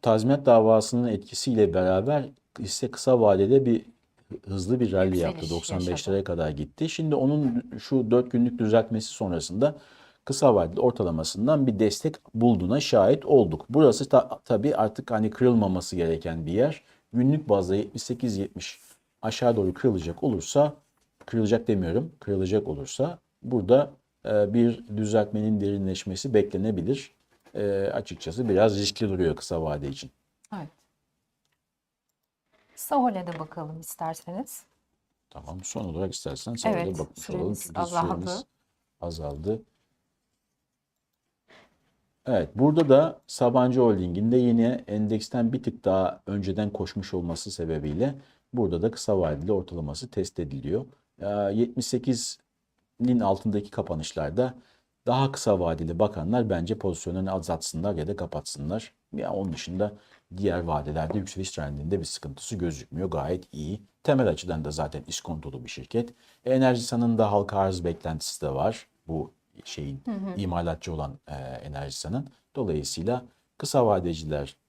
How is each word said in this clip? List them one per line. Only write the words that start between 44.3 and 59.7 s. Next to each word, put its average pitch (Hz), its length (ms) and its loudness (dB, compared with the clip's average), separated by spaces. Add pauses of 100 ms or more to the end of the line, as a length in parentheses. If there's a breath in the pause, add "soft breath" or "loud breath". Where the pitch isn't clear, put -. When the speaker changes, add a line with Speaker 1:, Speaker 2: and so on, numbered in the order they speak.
Speaker 1:
de 127 40 4
yine 120 500 4
endeksten 107 680 -2
bir 127 100 -4
tık - 220 -8
daha 95 420 2
önceden 98 440 -2
koşmuş 98 440 -6
olması 85 360 -6
sebebiyle 80 640 -2 (380 loud breath)
burada 92 300 0
da 113 80 2
kısa 104 280 -2
vadeli 80 340 0
ortalaması 85 580 -6
test - 280 -6
ediliyor. 73 460 -6 (360 soft breath)
Ee, 98 60 -6 (280)
yetmiş 117 320 0
sekizin - 1300 -4
altındaki 101 500 0
kapanışlarda 85 840 -4 (540 soft breath)
daha 135 240 2
kısa 104 280 2
vadeli 82 380 -2
bakanlar 104 520 0
bence 90 280 -2
pozisyonlarını 92 540 -4
azaltsınlar 87 600 -4
ya 78 120 -4
da 101 100 -6
kapatsınlar. 82 760 -8 (200)
Ya - 200 -6
onun 95 200 -4
dışında 95 400 -4 (440 loud breath)